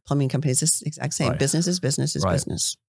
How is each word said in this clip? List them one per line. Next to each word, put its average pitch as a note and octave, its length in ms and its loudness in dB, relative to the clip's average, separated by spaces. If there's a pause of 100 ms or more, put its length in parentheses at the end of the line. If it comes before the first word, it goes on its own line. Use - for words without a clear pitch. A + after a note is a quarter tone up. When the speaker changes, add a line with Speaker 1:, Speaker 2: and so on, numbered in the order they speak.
Speaker 1:
plumbing C#3+ 220 2
companies, C#3 300 0
this - 220 0
exact D#3 320 -6
same. C3 160 0
Speaker 2:
Right. - 100 0
Speaker 1:
Business D#3 280 2
is F3+ 120 0
business C#3 360 0
is D3 80 -2
Speaker 2:
Right. F#2 100 2
Speaker 1:
business. - 420 -2 (140)